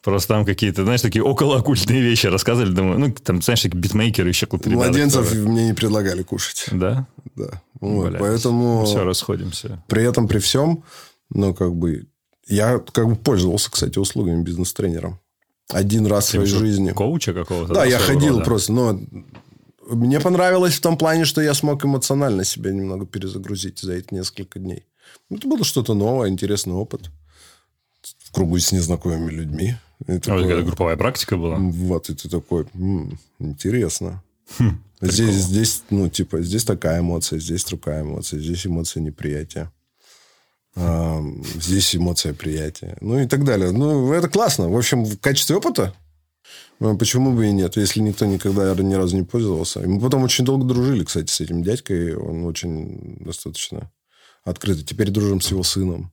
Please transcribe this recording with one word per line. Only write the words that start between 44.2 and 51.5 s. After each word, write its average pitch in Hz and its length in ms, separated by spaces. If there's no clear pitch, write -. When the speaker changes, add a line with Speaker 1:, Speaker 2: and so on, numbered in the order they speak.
Speaker 2:
классно. 165 420
В 101 60
общем, 120 280
в 107 140
качестве 139 380
опыта, 156 360
э, 107 180
почему 127 340
бы 113 140
и 104 60
нет, 95 240
если 104 240
никто 107 240
никогда 98 500
ни 95 200
разу 92 220
не 92 60
пользовался. 92 600
И - 40
мы 98 140
потом 131 220
очень 127 240
долго 135 180
дружили, 123 400
кстати, 78 260
с - 120
этим 85 200